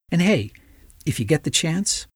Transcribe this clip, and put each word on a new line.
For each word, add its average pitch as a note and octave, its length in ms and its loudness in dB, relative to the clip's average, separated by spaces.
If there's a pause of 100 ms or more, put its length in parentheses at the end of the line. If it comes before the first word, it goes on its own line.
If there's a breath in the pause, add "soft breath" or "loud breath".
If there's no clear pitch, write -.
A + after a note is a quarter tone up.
(100)
And F3 120 2
hey, E3+ 300 2 (520 soft breath)
if - 140 -2
you A#2 60 0
get D3+ 200 0
the D3+ 60 -2
chance - 640 -2